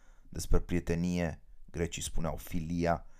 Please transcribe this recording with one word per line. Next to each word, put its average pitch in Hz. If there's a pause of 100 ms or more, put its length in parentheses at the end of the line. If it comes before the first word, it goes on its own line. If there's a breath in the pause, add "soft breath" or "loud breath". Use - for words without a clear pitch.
(280 soft breath)
despre -
prietenie, 85 (300)
grecii 80
spuneau 80
filia, 85 (140)